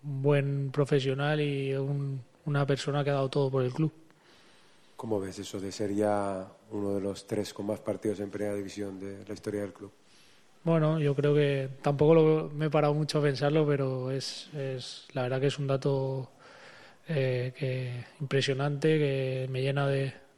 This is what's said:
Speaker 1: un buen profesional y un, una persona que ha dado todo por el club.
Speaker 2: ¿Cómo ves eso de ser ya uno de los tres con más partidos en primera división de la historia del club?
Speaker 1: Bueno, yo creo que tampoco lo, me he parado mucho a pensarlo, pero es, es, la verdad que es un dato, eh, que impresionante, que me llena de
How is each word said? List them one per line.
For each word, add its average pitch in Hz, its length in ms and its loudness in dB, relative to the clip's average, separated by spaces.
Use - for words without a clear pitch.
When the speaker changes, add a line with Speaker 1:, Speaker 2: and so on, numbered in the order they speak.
Speaker 1:
un 139 180 -6
buen 139 500 2
profesional 143 680 2
y 139 320 -2
un, 139 480 -2
una 143 220 0
persona 143 360 0
que 139 60 0
ha 143 40 0
dado 135 160 0
todo 139 200 0
por 131 140 0
el 127 80 0
club. 156 200 0
Speaker 2:
¿Cómo 110 240 -2
ves 95 200 -8
eso 98 200 -10
de 95 120 -8
ser 101 240 -4
ya 101 520 0
uno 101 220 -2
de 101 80 -2
los 98 240 -6
tres 104 280 -4
con 101 120 -8
más 104 140 -4
partidos 101 400 -4
en 101 100 -6
primera 101 240 -4
división 98 460 -8
de 98 280 -12
la 107 60 -10
historia 101 280 -6
del 95 120 -8
club? 98 180 -16
Speaker 1:
Bueno, 160 360 2
yo 143 160 2
creo 147 180 4
que 139 360 2
tampoco 147 320 6
lo, 156 400 6
me 147 120 -2
he 156 40 2
parado 147 240 4
mucho 151 260 0
a 147 40 2
pensarlo, 147 420 2
pero 131 460 0
es, - 420 -8
es, 135 600 -8
la 127 100 0
verdad 127 160 0
que 139 80 2
es 135 100 0
un 139 100 -4
dato, 135 600 0
eh, 131 500 0
que 127 480 -4
impresionante, 139 800 2
que 131 500 0
me 127 120 -4
llena 139 260 0
de 135 260 0